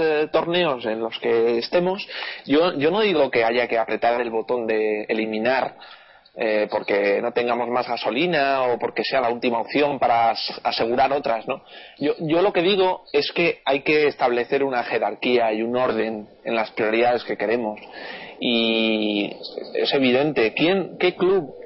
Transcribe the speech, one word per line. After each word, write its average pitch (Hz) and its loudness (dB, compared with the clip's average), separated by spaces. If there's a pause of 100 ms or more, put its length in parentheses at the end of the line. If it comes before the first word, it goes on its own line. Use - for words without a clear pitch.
eh, 156 2
torneos 160 0
en 110 -2
los 113 -4
que 117 2
estemos, 180 0 (400)
yo, 156 2
yo 147 2
no 202 0
digo 160 2
que 117 2
haya 120 2
que 120 0
apretar 110 0
el 117 -2
botón 113 -2
de 107 0
eliminar, 110 -2 (600)
eh, 107 0
porque 101 0
no 117 -2
tengamos 120 -2
más 123 -2
gasolina 135 0
o 120 0
porque - -4
sea 135 0
la 117 0
última 120 -2
opción 139 0
para 117 4
as-, - -6
asegurar 120 0
otras, 117 -2
¿no? 131 -6 (360)
Yo, 143 0
yo 165 2
lo 202 4
que 180 2
digo 185 2
es 147 0
que 170 0
hay 139 0
que 151 4
establecer 127 2
una 123 0
jerarquía 117 2
y 110 -2
un 120 -2
orden 110 0 (180)
en 117 -2
las 110 -2
prioridades 117 2
que 110 -6
queremos. 107 -2 (680)
Y 113 0 (440)
es - 0
evidente, 131 2
¿quién, 180 0
qué 180 0
club 175 0 (120)